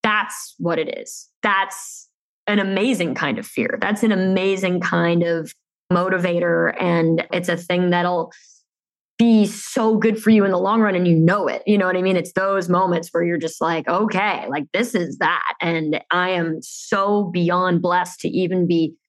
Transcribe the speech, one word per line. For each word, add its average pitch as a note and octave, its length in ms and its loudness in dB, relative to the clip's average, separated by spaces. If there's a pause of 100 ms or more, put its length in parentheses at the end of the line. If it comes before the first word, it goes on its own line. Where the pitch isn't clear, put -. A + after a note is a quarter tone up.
that's G#3 540 -4
what E3 220 -2
it - 200 -6
is. - 300 -18 (120)
That's - 680 -4 (380)
an G#3 120 2
amazing F#3+ 560 0
kind - 240 -4
of G#3+ 60 -12
fear. - 360 -4
That's G#3 220 -2
an A3 80 4
amazing F#3 720 0
kind E3+ 420 2
of E3 300 -2 (380)
motivator. F3 920 0
And E3 500 2
it's F3 180 -4
a E3+ 80 0
thing F3 340 -2
that'll F3 400 -2 (880)
be A3+ 260 6
so A3 500 -2
good A3 260 0
for - 100 2
you G#3+ 120 8
in G3 80 2
the F3+ 80 2
long G#3 220 2
run. G3+ 140 2
And F3+ 120 2
you E3 80 6
know E3+ 320 4
it, - 180 -4
you G#3 120 4
know F#3+ 80 2
what F3+ 100 0
I F3+ 60 0
mean? F#3 160 2
It's F3 160 -4
those F#3+ 340 0
moments F3 440 0
where E3+ 120 0
you're E3+ 140 0
just D#3+ 240 -6
like, E3 260 -2
"Okay, F#3+ 640 0
like, C#3+ 240 -6
this A#3 220 -2
is E3+ 240 -4
that." D#3+ 420 -2
And E3 400 -2 (100)
I F3+ 200 0
am E3 300 -2
so G#3 720 -2
beyond F3 500 0
blessed F3+ 400 -2
to - 80 -6
even F3+ 380 0
be E3 280 0 (140)